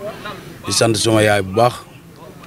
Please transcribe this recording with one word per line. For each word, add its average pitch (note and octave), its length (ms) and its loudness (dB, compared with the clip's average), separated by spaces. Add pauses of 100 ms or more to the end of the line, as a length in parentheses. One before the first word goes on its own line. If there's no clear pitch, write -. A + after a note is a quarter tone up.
(640)
Di - 80 -6
sant A2+ 220 2
suma A2 280 2
yaay G#2 180 2
bu F#2+ 140 -6
baax, A#2+ 180 4 (720)